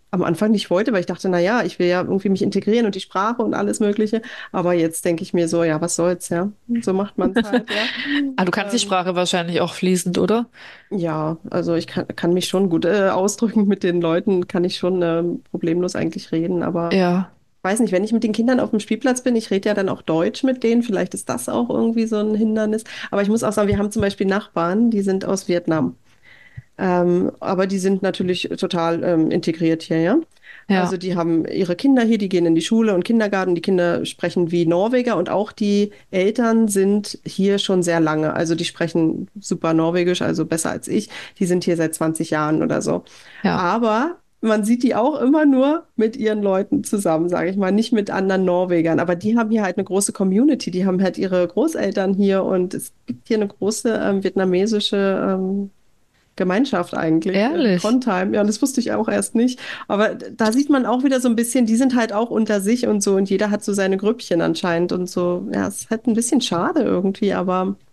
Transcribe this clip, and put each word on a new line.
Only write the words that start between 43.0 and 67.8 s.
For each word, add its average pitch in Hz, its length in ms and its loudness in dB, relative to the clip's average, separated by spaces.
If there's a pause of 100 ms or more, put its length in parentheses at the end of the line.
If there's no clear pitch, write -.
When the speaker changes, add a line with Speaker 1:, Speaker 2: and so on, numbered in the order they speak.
Speaker 2:
Ja. 175 240 0
Speaker 1:
Aber 233 500 0 (240)
man 214 220 2
sieht 240 200 0
die 254 120 2
auch 254 240 0
immer 302 260 4
nur 285 500 4
mit 220 200 0
ihren 214 280 -2
Leuten 196 400 0
zusammen, 175 460 0
sag 170 180 0
ich 190 100 -4
mal, 190 140 2
nicht 220 200 2
mit 208 200 0
anderen 190 340 0
Norwegern. 175 540 2
Aber 175 160 0
die 208 220 0
haben 220 120 0
hier 220 140 2
halt 180 140 -2
eine 196 80 -2
große 196 280 -2
Community, 208 580 2
die 185 140 0
haben 185 160 2
halt 180 160 0
ihre 180 300 0
Großeltern 202 640 0
hier 190 300 2
und 185 320 0
es - 180 -10 (140)
gibt - 200 -12
hier 220 100 0
eine 208 100 0
große, 214 420 -4 (140)
ähm, 196 200 0
vietnamesische, 190 760 0 (420)
ähm, 196 320 -4 (640)
Gemeinschaft 185 600 0
eigentlich 185 540 2
in 330 140 0
Speaker 2:
Ehrlich? 180 180 2
Speaker 1:
Trondheim. 214 520 0
Ja, 208 100 2
das 208 180 -2
wusste 269 180 0
ich 233 140 -2
auch 220 160 -2
erst 208 260 -2
nicht. 247 240 2 (280)
Aber 202 280 0
d-, 220 220 -14
da 220 140 2
sieht 285 180 2
man 262 160 2
auch 247 180 0
wieder 269 160 2
so 254 100 2
ein 226 60 2
bisschen, 233 300 2
die 220 100 2
sind 254 200 2
halt 226 180 0
auch 226 160 0
unter 214 320 0
sich 233 260 0
und 208 140 2
so 196 140 2
und 196 140 2
jeder 196 200 2
hat 208 140 -2
so 208 100 -2
seine 190 240 2
Grüppchen 190 440 0
anscheinend 170 500 0
und 180 180 -4
so. 180 440 -2
Ja, 196 140 -2
es - 140 -10
ist - 80 -18
halt 226 180 -4
ein 233 60 2
bisschen 233 280 0
schade 233 420 0
irgendwie, 190 500 0
aber 185 420 -2 (180)